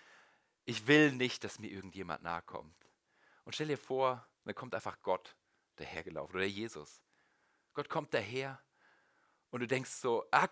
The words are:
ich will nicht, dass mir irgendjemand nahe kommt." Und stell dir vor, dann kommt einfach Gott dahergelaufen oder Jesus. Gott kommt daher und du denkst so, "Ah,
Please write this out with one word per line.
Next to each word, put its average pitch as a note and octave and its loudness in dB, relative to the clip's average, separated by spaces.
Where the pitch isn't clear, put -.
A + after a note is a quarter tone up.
ich G#2+ -4
will D3 10
nicht, B2 -2
dass - -8
mir G#2+ -10
irgendjemand F#2 -8
nahe E2+ -4
kommt." - -12
Und - -12
stell D#3 -4
dir C#3 0
vor, C3 0
dann G#2 -8
kommt B2 -10
einfach - -6
Gott - -2
dahergelaufen D#2+ -8
oder F#2+ 2
Jesus. G2+ -8
Gott D3 -6
kommt D3+ -4
daher C3 -2
und B2 -4
du B2 -2
denkst C3 0
so, A#2 0
"Ah, D3 6